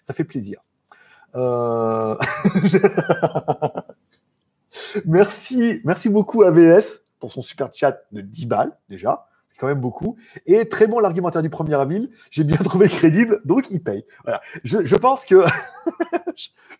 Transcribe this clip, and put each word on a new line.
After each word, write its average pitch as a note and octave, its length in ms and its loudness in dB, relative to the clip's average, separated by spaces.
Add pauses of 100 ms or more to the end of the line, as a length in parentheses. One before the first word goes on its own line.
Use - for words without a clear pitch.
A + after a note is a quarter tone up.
ça - 80 -10
fait E3 100 -2
plaisir. G2+ 380 -10 (720)
Euh, A#2 840 -2 (380)
<laughs> - 20 -2 (2500)
merci, G#3 800 0
merci F3 240 -2
beaucoup G#3 340 2
à F#3 80 6
V E3+ 140 8
S F3 380 6 (180)
pour A#2+ 120 -12
son C3 100 -10
super - 300 -10
chat C#3 280 -2 (120)
de G#2 80 -14
dix G#2+ 260 -14
balles, A#2 300 -2 (120)
déjà. - 380 -6 (220)
C'est - 100 -20
quand C3 80 -6
même C#3 140 -2
beaucoup. B2+ 360 -8 (300)
Et G#3+ 220 4
très A3 180 2
bon A3+ 140 0
l'argumentaire F3 420 0
du D#3 80 -2
premier D#3 240 -4
avril. D3+ 360 -2 (200)
J'ai D3+ 140 -2
bien D3+ 120 2
trouvé F#3 320 4
crédible, A3 560 2
donc B3+ 260 0
il F#3+ 120 -6
paye. A2 240 -8 (160)
Voilà. - 180 -6 (240)
Je, F3 200 -2
je C3 120 -6
pense B3+ 280 -2
que, F#3 200 6 (460)
<laughs> - 460 -6
je, - 120 -16 (320)